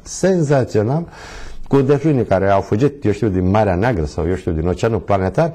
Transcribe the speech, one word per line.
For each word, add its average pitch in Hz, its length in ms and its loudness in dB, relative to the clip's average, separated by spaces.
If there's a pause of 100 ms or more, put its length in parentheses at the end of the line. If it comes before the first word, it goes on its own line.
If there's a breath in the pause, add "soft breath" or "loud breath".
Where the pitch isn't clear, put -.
senzațional, 147 1040 0 (600 loud breath)
cu 135 120 4
delfinii 139 440 2
care 95 260 2
au 98 100 4
fugit, 117 440 0
eu 107 80 2
știu, 110 160 -2
din 92 220 2
Marea 101 240 2
Neagră 95 300 0
sau, 80 240 -4
eu 92 60 0
știu, - 180 -4
din 78 140 -2
Oceanul 107 320 0
Planetar 98 560 0